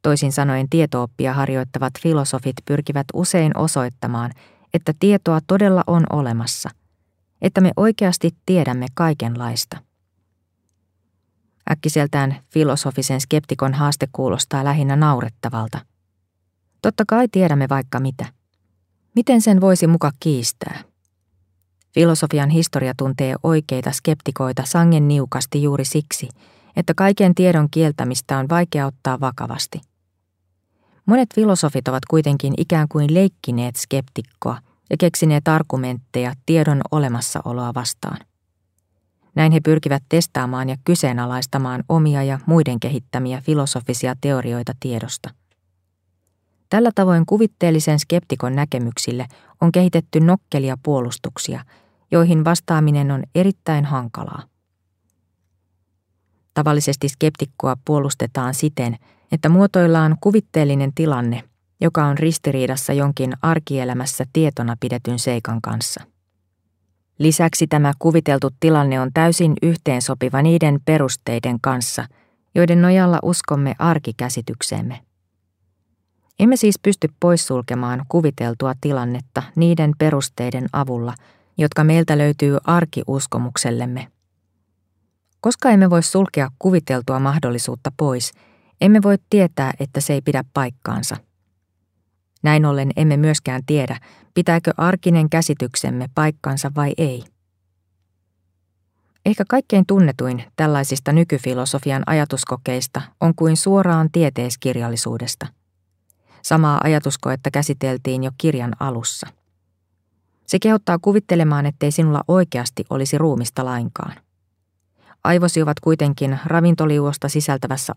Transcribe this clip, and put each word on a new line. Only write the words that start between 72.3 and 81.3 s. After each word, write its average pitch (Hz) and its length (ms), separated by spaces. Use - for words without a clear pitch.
joiden 175 280
nojalla 180 400
uskomme 143 560
arkikäsitykseemme. 120 1200
Emme 240 180
siis 208 220
pysty 196 300
poissulkemaan 127 880
kuviteltua 131 720
tilannetta 123 640
niiden 160 420
perusteiden 131 720
avulla, 123 420